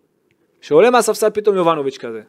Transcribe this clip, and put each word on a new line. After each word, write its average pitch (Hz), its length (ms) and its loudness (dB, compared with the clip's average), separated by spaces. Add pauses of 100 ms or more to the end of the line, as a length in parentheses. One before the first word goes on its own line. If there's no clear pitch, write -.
(600)
שעולה 175 280 4
מהספסל 220 400 0
פתאום 208 260 -2
יובנוביץ' 160 420 -2
כזה, 113 320 -14